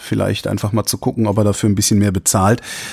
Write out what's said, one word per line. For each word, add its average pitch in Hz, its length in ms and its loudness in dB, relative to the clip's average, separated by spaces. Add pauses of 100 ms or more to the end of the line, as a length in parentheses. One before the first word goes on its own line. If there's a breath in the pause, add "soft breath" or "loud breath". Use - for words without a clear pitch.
vielleicht 101 460 -2
einfach 101 260 -2
mal 107 120 0
zu - 140 -4
gucken, 117 280 -2
ob 101 120 0
er 107 60 4
dafür 104 240 2
ein 101 60 4
bisschen 104 240 2
mehr 101 140 2
bezahlt, 95 480 2 (320 loud breath)